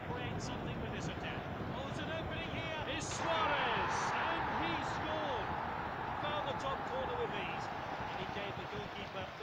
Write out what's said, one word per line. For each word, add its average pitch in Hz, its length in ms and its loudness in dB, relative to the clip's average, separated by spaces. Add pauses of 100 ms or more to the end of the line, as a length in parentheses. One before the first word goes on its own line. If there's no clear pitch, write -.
create 240 320 -2
something - 400 -2
with 220 160 -2
this - 160 -2
attack? - 300 -2 (340)
Oh, 269 140 -2
it's 330 100 -2
an 294 80 -2
opening 320 480 0
here. 320 400 0
It's 320 80 -2
Suarez, 285 920 4 (200)
and - 280 2 (200)
he 330 80 2 (240)
scored. 302 520 0 (760)
Found 196 240 2
the - 160 0
top 262 140 2 (100)
corner 247 320 0
with 208 160 0
ease, 170 320 -2
and - 480 -2
he 196 160 -2
gave 202 240 -2
the 190 160 -4
goalkeeper 196 520 -4 (180)